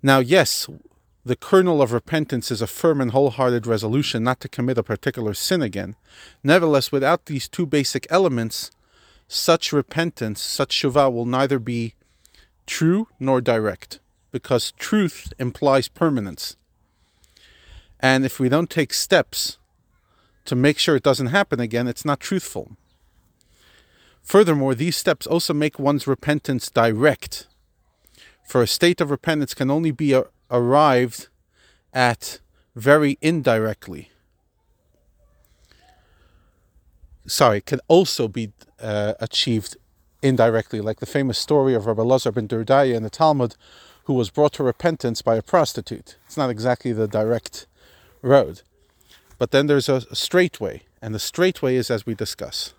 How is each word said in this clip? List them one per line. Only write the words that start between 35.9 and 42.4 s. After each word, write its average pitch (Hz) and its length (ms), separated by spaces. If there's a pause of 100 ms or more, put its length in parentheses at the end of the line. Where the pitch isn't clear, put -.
Sorry, 110 340
can 131 260
also 165 400
be, 107 240 (300)
uh, 104 380
achieved - 580 (460)
indirectly, 117 580
like 107 180
the 127 60
famous 135 320
story 135 380
of 107 100
Rabbi 113 160
Elazar 123 320
ben 107 140